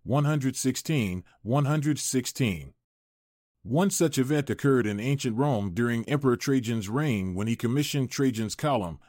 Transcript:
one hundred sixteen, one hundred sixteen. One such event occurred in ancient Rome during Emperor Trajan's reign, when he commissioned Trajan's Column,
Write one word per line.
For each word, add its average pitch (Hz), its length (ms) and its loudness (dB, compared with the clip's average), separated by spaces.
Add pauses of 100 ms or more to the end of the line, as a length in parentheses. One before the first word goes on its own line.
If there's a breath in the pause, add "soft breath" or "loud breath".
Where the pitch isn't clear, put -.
one 143 220 2
hundred 139 320 0
sixteen, 120 680 -2 (180 soft breath)
one 120 240 2
hundred 147 320 0
sixteen. 101 760 -2 (880)
One 175 280 2
such 160 260 2
event 139 320 2
occurred 127 380 2
in 104 120 -2
ancient 127 380 -2
Rome 113 380 0
during 117 340 0
Emperor 135 260 2
Trajan's 117 540 0
reign, 107 460 0
when 101 120 -2
he 113 100 0
commissioned 135 540 0
Trajan's 113 440 0
Column, 107 440 -2 (100)